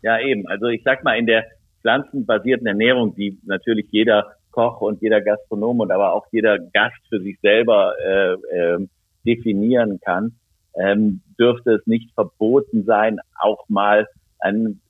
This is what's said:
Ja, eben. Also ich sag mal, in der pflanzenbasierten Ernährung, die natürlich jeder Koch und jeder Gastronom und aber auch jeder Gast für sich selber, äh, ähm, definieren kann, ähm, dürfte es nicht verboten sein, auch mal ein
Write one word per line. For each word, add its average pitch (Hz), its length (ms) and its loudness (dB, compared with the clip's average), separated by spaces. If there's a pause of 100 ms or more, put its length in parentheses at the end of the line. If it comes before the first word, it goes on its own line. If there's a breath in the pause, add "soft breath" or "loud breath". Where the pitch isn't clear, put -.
Ja, 113 180 0
eben. 117 280 -2
Also 101 220 -4
ich 113 140 -2
sag 131 220 -2
mal, 120 140 0
in 117 80 0
der 113 180 2 (380)
pflanzenbasierten 120 840 -2
Ernährung, 113 480 0
die 98 300 -8
natürlich 104 460 -4
jeder 107 420 2 (180)
Koch 117 300 -2
und 107 220 -4
jeder 107 180 2
Gastronom 107 600 -2
und 98 100 -2
aber 95 240 0
auch 107 180 -4
jeder 107 260 0
Gast 107 380 -2 (140)
für 104 100 -4
sich 95 220 -12
selber, 104 500 4 (100)
äh, 95 300 0 (240)
ähm, 87 320 -2 (380)
definieren 113 760 0
kann, 98 340 -4 (380)
ähm, 98 460 0 (180)
dürfte 120 360 2
es - 120 -2
nicht 113 280 -2
verboten 113 720 0
sein, 107 320 0 (200)
auch 104 300 -2
mal 104 380 2 (320)
ein 104 520 -2